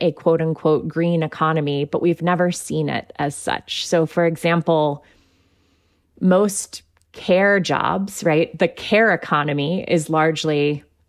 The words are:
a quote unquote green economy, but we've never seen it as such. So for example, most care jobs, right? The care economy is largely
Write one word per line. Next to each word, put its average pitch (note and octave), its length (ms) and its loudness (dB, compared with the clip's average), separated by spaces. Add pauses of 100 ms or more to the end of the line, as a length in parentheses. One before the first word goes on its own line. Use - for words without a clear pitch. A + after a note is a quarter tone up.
a E3 120 0
quote E3 280 0
unquote D#3+ 480 0
green E3 340 0
economy, D3+ 640 -2
but - 180 -4
we've E3+ 200 0
never F3+ 300 0
seen D3+ 360 -4
it - 300 -6
as D3 160 -2
such. - 520 -6
So E3 200 2
for E3+ 200 0
example, D#3+ 800 0 (1160)
most G3 600 0 (300)
care G3 480 2
jobs, F3 640 -2
right? E3 360 0
The F3 100 2
care G#3+ 440 2
economy D3 760 -2
is D#3+ 220 0
largely D3+ 760 0 (240)